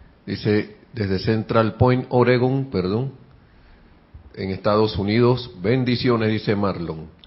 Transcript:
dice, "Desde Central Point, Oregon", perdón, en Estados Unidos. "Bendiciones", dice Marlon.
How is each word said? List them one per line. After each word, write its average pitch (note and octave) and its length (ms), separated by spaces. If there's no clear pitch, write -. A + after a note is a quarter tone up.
dice, G#2 500
"Desde G2 260
Central A2 560
Point, B2+ 340
Oregon", B2+ 560
perdón, G#2+ 480
en G2 160
Estados G#2+ 460
Unidos. A#2+ 520
"Bendiciones", A#2+ 680
dice G#2+ 260
Marlon. E2+ 520